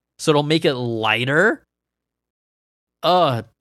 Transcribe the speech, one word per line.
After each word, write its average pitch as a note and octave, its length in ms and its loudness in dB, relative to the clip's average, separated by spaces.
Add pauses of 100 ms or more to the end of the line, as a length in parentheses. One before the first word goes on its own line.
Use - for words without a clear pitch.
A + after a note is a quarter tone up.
(200)
so D#3+ 120 0
it'll D3 120 2
make D#3+ 220 0
it C#3+ 100 0
lighter. B2 880 -2 (1400)
Uh, D#3+ 420 2 (180)